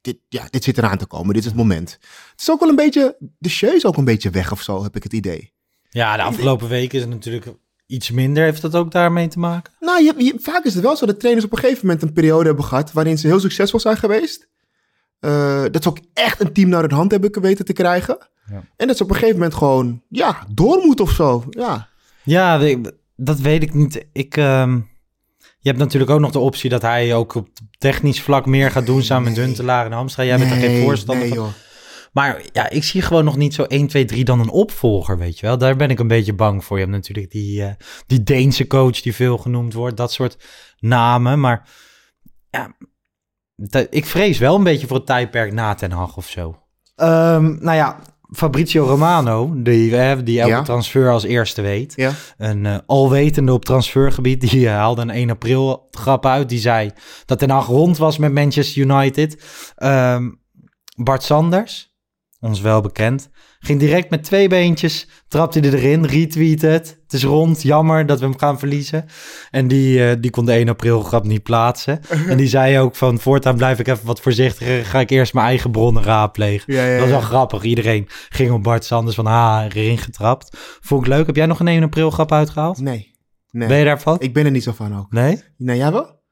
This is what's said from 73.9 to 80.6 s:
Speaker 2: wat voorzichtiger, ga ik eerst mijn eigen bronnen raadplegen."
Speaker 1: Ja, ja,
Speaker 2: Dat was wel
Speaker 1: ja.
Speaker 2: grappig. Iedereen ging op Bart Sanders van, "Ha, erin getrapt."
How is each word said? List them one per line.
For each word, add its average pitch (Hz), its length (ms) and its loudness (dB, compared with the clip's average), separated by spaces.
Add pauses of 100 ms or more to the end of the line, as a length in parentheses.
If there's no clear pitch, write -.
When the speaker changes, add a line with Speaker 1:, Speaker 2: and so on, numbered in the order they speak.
Speaker 2:
wat 117 140 -4
voorzichtiger, 123 640 0
ga 104 160 0
ik 123 100 0
eerst 131 240 2
mijn 117 120 2
eigen 127 240 0
bronnen 113 320 4
raadplegen." 107 720 0
Speaker 1:
Ja, 127 100 0
ja, 127 60 0
Speaker 2:
Dat 123 100 2
was 127 100 2
wel 139 80 4
Speaker 1:
ja. 113 60 -2
Speaker 2:
grappig. 117 380 0
Iedereen 110 460 0 (200)
ging 127 220 0
op 117 120 0
Bart 117 220 0
Sanders 117 320 -2
van, 110 100 -2
"Ha, 110 380 2
erin 107 340 -2
getrapt." - 580 -4 (240)